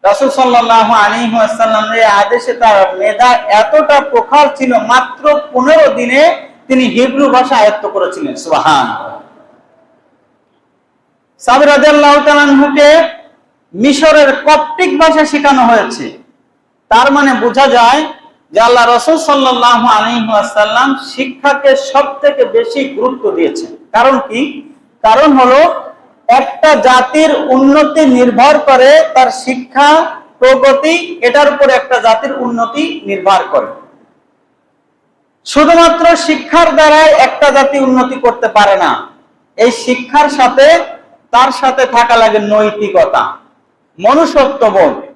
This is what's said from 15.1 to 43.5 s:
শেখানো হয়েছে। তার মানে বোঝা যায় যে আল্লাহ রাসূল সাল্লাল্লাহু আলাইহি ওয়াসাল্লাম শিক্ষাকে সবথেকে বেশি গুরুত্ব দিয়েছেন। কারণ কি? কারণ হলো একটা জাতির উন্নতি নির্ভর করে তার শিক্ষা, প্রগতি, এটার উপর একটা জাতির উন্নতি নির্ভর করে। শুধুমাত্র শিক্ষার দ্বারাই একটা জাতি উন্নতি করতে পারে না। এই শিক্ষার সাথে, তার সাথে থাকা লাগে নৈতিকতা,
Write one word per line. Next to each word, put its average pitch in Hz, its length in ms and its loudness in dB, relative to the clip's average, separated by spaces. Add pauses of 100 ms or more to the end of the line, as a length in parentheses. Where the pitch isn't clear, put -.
শেখানো 285 400 0
হয়েছে। 208 520 -2 (720)
তার 247 220 2
মানে 277 220 0
বোঝা 240 340 0
যায় 240 380 2 (460)
যে 190 80 0
আল্লাহ 240 260 2
রাসূল 240 320 0
সাল্লাল্লাহু 247 680 0
আলাইহি 220 440 -2
ওয়াসাল্লাম 214 640 -2 (200)
শিক্ষাকে 277 600 -2
সবথেকে 277 680 -2
বেশি 233 440 -4
গুরুত্ব 220 420 -6
দিয়েছেন। - 460 -6 (140)
কারণ 247 280 0
কি? - 540 -10 (280)
কারণ 262 360 2
হলো 262 540 2 (360)
একটা 294 480 0
জাতির 254 600 0
উন্নতি 294 680 0
নির্ভর 247 540 2
করে 285 540 2
তার 254 180 2
শিক্ষা, 285 720 -2 (340)
প্রগতি, 349 840 0
এটার 285 320 0
উপর 277 160 2
একটা 254 300 -2
জাতির 226 320 0
উন্নতি 262 760 -6
নির্ভর 190 460 -2
করে। 120 160 -2 (1800)
শুধুমাত্র 330 720 2
শিক্ষার 320 600 -2
দ্বারাই 311 340 4
একটা 285 420 2
জাতি 277 280 0
উন্নতি 254 400 -2
করতে 233 280 -2
পারে 208 280 2
না। 160 320 -4 (500)
এই 233 140 2
শিক্ষার 254 580 -2
সাথে, 269 500 2 (520)
তার 254 200 2
সাথে 262 340 -2
থাকা 233 300 0
লাগে 220 240 2
নৈতিকতা, 202 1000 -2 (600)